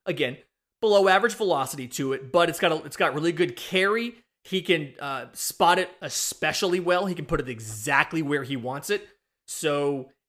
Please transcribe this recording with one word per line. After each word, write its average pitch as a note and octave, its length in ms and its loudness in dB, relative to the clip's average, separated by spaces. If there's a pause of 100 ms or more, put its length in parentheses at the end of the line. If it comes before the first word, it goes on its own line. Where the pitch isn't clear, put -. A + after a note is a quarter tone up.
again, C#3+ 320 -2 (440)
below G3+ 260 6
average G3+ 260 4
velocity C#3+ 540 -2
to C3+ 260 -4
it, C3+ 180 -8
but E3+ 180 4
it's D#3+ 100 -6
got F3 120 2
a, D#3+ 40 2 (100)
it's D3 120 -14
got D3 180 2
really E3 160 0
good D#3+ 240 -2
carry. A3 600 0 (280)
He F#3 180 -4
can, D3+ 380 0
uh, C3+ 340 -8
spot F3+ 460 2
it F#3 100 -2 (120)
especially - 800 -2
well. F3+ 280 2
He F3+ 80 -2
can D#3 100 -8
put E3 140 -2
it B2+ 100 -6
exactly A#2 720 0
where C#3+ 220 0
he B2 120 -6
wants C3 360 -6
it. G3+ 160 -2 (400)
So C#3+ 600 -2 (200)